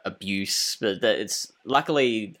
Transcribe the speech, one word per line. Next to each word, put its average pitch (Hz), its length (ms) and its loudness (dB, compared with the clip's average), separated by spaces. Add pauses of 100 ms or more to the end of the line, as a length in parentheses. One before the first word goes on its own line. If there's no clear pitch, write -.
abuse, 98 760 -2
but 98 200 0
that 110 180 4
it's, - 320 -6 (140)
luckily 127 760 2